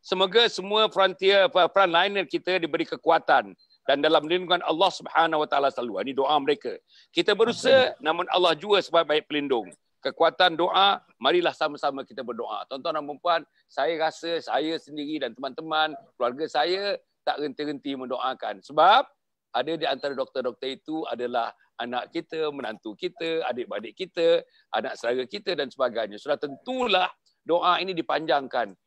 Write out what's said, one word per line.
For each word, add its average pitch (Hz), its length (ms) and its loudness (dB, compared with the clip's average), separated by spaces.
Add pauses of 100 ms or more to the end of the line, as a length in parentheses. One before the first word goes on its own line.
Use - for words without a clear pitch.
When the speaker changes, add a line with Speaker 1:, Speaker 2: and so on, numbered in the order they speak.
Speaker 1:
"Semoga 190 480 2
semua 208 400 0
frontier, 190 560 4
frontliner 185 800 2
kita 180 320 -2
diberi 160 240 -2
kekuatan 143 720 2 (320)
dan 139 160 4
dalam 156 240 4
lindungan 175 400 0
Allah 170 240 2
Subhanahu 160 560 0
Wa - 0 -
Taala 143 240 0
selalu." 120 400 -6
Ini 131 80 -4
doa 139 240 2
mereka. 135 320 -2 (400)
"Kita 175 240 2
berusaha, 254 560 4
Speaker 2:
Amin. - 80 -20
Speaker 1:
namun 170 240 0
Allah 175 320 2
jua 202 240 2
sebaik-baik 156 480 0
pelindung. 135 400 -2 (280)
Kekuatan 165 600 2
doa, 185 400 2 (160)
marilah 160 400 2
sama-sama 143 480 -4
kita 113 240 -12
berdoa." 110 400 -8
Tuan-tuan 135 320 -8
dan 151 80 -10
puan-puan, 165 340 -2 (300)
saya 156 280 -2
rasa 160 440 -4
saya 151 320 -2
sendiri 147 480 -8
dan 120 80 -6
teman-teman, 156 640 -4 (240)
keluarga 123 280 -2
saya 180 520 -2 (200)
tak 139 240 -4
henti-henti 139 560 -8
mendoakan. 123 640 -6
Sebab 185 400 6 (480)
ada 135 240 -2
di 151 80 -4
antara 139 320 -4
doktor-doktor 131 560 -6
itu 156 320 -8
adalah 120 480 -4 (260)
anak 120 380 -6
kita, 160 340 -6
menantu 110 460 -10
kita, 165 500 -4
adik-beradik 185 480 -6
kita, 170 480 2 (300)
anak 110 240 -4
saudara 123 320 -2
kita - 260 -6
dan 139 140 -4
sebagainya. 113 480 -4
Sudah 143 240 -4
tentulah 185 720 -2 (320)
doa 170 400 2
ini 190 80 -6
dipanjangkan 147 800 -2 (160)